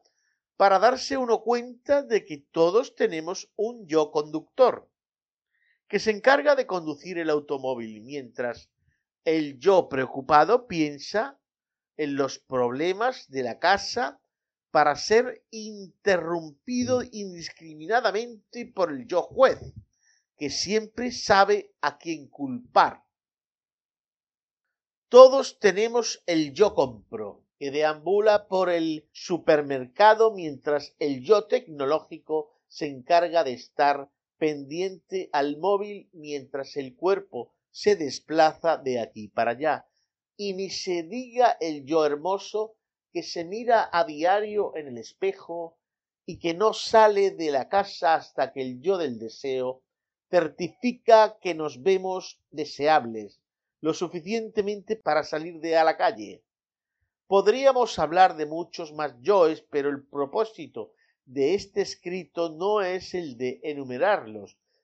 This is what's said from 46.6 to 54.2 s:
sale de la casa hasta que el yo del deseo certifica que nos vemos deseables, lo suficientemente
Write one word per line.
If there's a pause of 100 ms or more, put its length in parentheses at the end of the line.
sale
de
la
casa
hasta
que
el
yo
del
deseo (460)
certifica
que
nos
vemos
deseables, (420)
lo
suficientemente